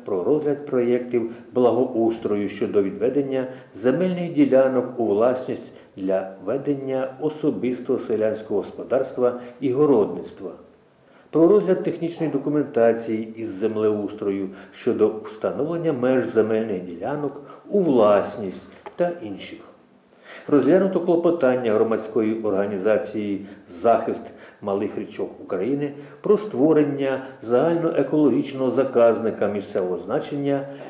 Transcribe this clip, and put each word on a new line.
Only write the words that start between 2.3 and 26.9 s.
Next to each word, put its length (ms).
щодо 340
відведення 640
земельних 580
ділянок 520
у 100
власність 680
для 340
ведення 760
особистого 760
селянського 640
господарства 800
і 120
городництва, 760
про 180
розгляд 340
технічної 500
документації 1040
із 120
землеустрою 1000
щодо 400
встановлення 680
меж 340
земельних 580
ділянок 580
у 100
власність 840
та 160
інших. 360
Розглянуто 540
клопотання 720
громадської 680
організації 1040
«Захист 420
малих 360
річок 460
України» 480
про 180
створення 840